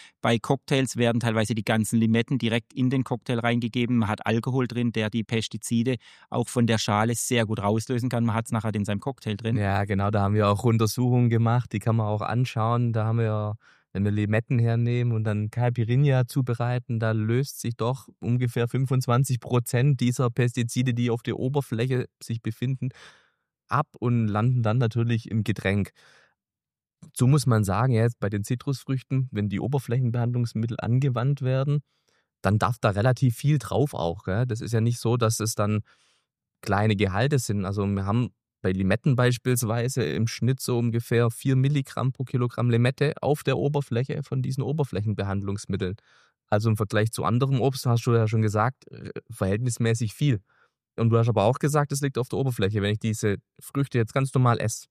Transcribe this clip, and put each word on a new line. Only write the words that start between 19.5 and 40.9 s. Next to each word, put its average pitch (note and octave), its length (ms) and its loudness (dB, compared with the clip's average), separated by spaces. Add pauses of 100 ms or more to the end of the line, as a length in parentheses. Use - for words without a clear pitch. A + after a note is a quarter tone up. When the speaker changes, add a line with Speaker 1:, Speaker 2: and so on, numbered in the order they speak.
Speaker 2:
dieser B2 280 0
Pestizide, A#2+ 640 0
die A#2+ 160 0
auf A#2 140 -2
der - 160 -4
Oberfläche B2+ 720 -2 (120)
sich A#2 200 -6
befinden, B2+ 480 -4 (800)
ab C#3 180 0 (100)
und A#2 300 2
landen A#2 360 2
dann A2 160 2
natürlich A#2 520 0
im G#2+ 140 0
Getränk. G2+ 460 0 (1200)
So B2+ 100 2
muss C3 200 4
man A2 180 4
sagen, G#2 300 0
jetzt A2+ 260 2
bei G2+ 100 -2
den G2+ 140 -2
Zitrusfrüchten, C3 880 -4
wenn G#2 160 -2
die G2+ 140 -2
Oberflächenbehandlungsmittel A#2+ 1200 -2
angewandt B2+ 600 0
werden, C3+ 380 0 (640)
dann G2+ 180 2
darf G#2+ 220 2
da A#2 80 4
relativ A#2 480 2
viel D3 220 2
drauf A#2+ 340 -2
auch, E2+ 300 -4
gell? G#2 220 0
Das A#2 140 -4
ist A#2 140 -4
ja A2+ 80 2
nicht A#2+ 180 0
so, - 160 0
dass A2+ 240 0
es A2 160 -2
dann G#2+ 280 0 (800)
kleine G#2 360 2
Gehalte G#2 420 2
sind. G2+ 240 -2
Also G2 220 -2
wir G2 200 0
haben A2 260 0 (340)
bei F#2+ 60 2
Limetten G2 440 2
beispielsweise A#2+ 880 0
im D#2+ 220 0
Schnitt B2 340 -2
so B2 200 -2
ungefähr A#2 500 0